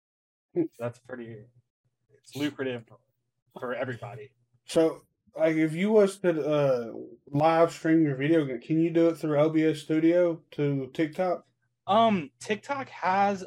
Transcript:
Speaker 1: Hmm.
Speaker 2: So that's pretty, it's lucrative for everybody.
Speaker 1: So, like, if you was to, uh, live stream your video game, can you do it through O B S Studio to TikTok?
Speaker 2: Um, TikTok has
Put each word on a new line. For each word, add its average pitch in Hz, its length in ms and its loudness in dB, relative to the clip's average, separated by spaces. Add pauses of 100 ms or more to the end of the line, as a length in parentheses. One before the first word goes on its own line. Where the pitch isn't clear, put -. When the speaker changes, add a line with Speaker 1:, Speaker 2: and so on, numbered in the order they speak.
(540)
Speaker 1:
Hmm. 175 80 -2
Speaker 2:
So - 220 -6
that's 120 160 -8
pretty, 113 460 -16 (680)
it's - 220 -20
lucrative 131 480 -6 (760)
for 127 140 -8
everybody. 123 560 -10 (360)
Speaker 1:
So, 160 360 0 (340)
like, 156 200 0
if 156 180 0
you 196 180 -2
was 202 280 2
to, 156 280 0
uh, 131 460 0 (380)
live 165 400 4
stream 160 320 2
your 143 120 0
video 147 300 2
game, 123 160 -8
can 160 180 -2
you 165 120 2
do 165 180 4
it 156 80 -4
through 151 220 -2
O 156 100 4
B 156 140 0
S 151 160 0
Studio 165 720 2
to 139 420 -2
TikTok? 170 500 -4 (440)
Speaker 2:
Um, 202 420 2 (100)
TikTok 254 500 -6
has 196 580 0